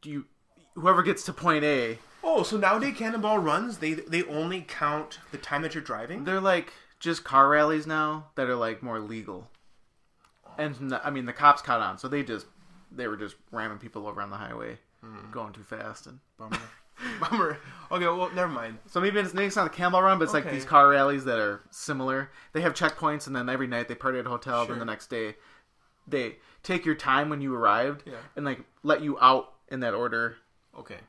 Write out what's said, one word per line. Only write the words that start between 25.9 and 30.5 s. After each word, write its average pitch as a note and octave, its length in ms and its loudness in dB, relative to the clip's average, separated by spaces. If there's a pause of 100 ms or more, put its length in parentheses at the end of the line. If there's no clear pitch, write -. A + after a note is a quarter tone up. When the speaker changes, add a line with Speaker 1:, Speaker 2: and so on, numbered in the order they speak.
Speaker 1:
they B2+ 300 -4 (260)
take F3 240 -2
your D#3 80 2
time C#3+ 340 2
when D3 140 -4
you C3+ 120 -2
arrived A#2+ 520 2
Speaker 2:
Yeah. C#3 80 -14 (220)
Speaker 1:
and, D3 100 -6
like, C3 140 -4 (240)
let D3 180 4
you C#3+ 180 -4
out C3 320 6 (160)
in C3 120 -8
that A#2+ 120 0
order. A#2 440 -2 (420)